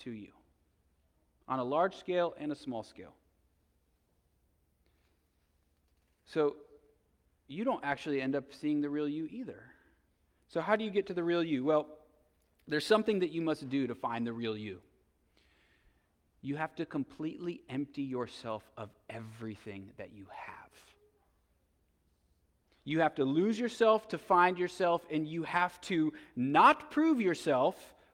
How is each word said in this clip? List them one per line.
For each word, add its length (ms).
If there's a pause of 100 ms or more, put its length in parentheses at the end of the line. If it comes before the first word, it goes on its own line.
to 80
you. 180 (1200)
On 120
a 40
large 320
scale 420
and 140
a 40
small 280
scale. 300 (3000)
So 320 (920)
you 160
don't 200
actually 380
end 140
up 240
seeing 220
the 80
real 180
you 240
either. 320 (840)
So 120
how 140
do 80
you 80
get 160
to 60
the 100
real 200
you? 200
Well, 240 (800)
there's 180
something 340
that 120
you 100
must 280
do 180
to 80
find 320
the 60
real 240
you. 220 (1600)
You 160
have 180
to 100
completely 840
empty 320
yourself 640 (140)
of 120 (200)
everything 880
that 160
you 200
have. 220 (2250)
You 180
have 140
to 100
lose 340
yourself 500
to 80
find 400
yourself, 520
and 180
you 160
have 380
to 320 (220)
not 560
prove 280
yourself, 560 (380)